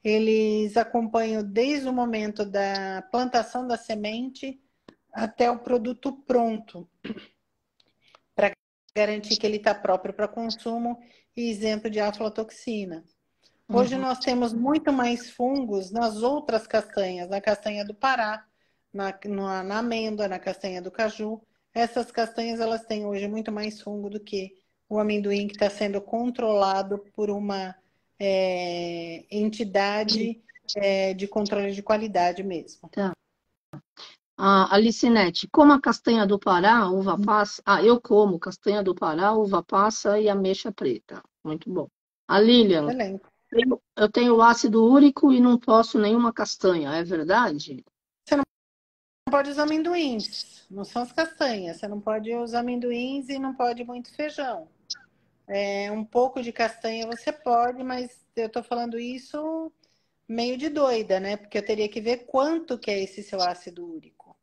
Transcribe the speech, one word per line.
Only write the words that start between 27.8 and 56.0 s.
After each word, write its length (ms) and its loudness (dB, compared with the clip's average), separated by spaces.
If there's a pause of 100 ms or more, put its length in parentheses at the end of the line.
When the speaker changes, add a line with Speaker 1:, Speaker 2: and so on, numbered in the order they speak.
Speaker 1:
é, 1120 -2
entidade, 1120 -2 (340)
é, 380 0
de 140 -6
controle 460 -2
de 100 -10
qualidade 600 0
mesmo. 460 -10
Speaker 2:
Tá. 220 -2 (1300)
A 340 6
Alicinete, 800 4
como 220 10
a 80 6
castanha 440 2
do 140 2
Pará, 500 4
uva 260 0
Speaker 1:
Hum. 60 -2
Speaker 2:
passa. 440 2
Ah, 180 4
eu 160 6
como 400 4
castanha 420 -4
do 140 0
Pará, 380 0
uva 280 0
passa 580 0
e 100 2
ameixa 420 -2
preta. 500 -6 (220)
Muito 260 -8
bom. 180 -4 (400)
A 120 4
Lilian, 460 6
Speaker 1:
Excelente. 380 -4 (280)
Speaker 2:
eu, 300 2 (140)
eu 160 4
tenho 300 6
ácido 440 6
úrico 480 8
e 80 6
não 160 8
posso 400 4
nenhuma 340 4
castanha, 600 0
é 100 -2
verdade? 800 -2 (440)
Speaker 1:
Você 80 2
não 80 0 (880)
pode 180 2
usar 140 -2
amendoins, 1080 -4
não 160 -12
são 160 -6
as 100 -8
castanhas. 680 -4
Você 100 -10
não 120 -8
pode 360 -4
usar 240 -4
amendoins 680 -4
e 100 -6
não 160 -6
pode 280 -2
muito 320 -14
feijão. 520 -6 (800)
É, 440 -4
um 140 -6